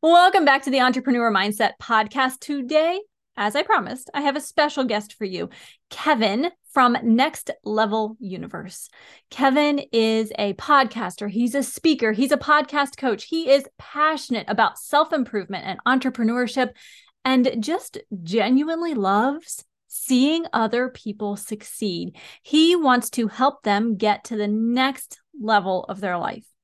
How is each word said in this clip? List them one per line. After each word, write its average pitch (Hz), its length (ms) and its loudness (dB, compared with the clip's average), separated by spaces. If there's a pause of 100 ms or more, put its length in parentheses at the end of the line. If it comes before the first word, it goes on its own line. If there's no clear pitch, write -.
Welcome 349 380 6
back 277 200 4
to 285 40 -4
the 262 120 2
Entrepreneur 247 500 2
Mindset 208 400 0 (100)
Podcast. 240 560 0
Today, 302 640 -2 (360)
as 208 180 -2
I 294 80 0
promised, 262 500 -2
I 285 80 -4
have 285 140 0
a 302 40 -4
special 294 440 0
guest 208 320 -4
for 214 100 -8
you, 180 240 -8 (400)
Kevin 247 640 0 (200)
from 247 300 4
Next 247 480 2 (140)
Level 214 560 -2
Universe. 185 680 -12 (440)
Kevin 285 480 2 (120)
is 220 460 0
a 202 160 -2
podcaster. 240 760 0
He's 226 280 -2
a 277 80 0
speaker. 254 480 0
He's 254 200 0
a 294 60 2
podcast 294 600 0
coach. 226 260 -2
He 320 260 -6
is 277 180 4 (120)
passionate 294 680 -2
about 226 300 0
self-improvement 247 880 -2
and 190 220 -8
entrepreneurship 247 880 0 (500)
and 262 360 2
just 330 380 -6 (240)
genuinely 262 720 0
loves 226 720 -2 (220)
seeing 285 680 0
other 240 360 0
people 208 460 -8
succeed. 190 800 -8 (280)
He 330 320 4
wants 254 340 2
to 226 180 -2
help 269 360 -2
them 208 340 0
get 208 280 0
to 233 100 -8
the 208 120 -2
next 240 720 -2 (220)
level 196 440 0
of 190 140 -8
their 185 200 -4
life. - 260 -8 (180)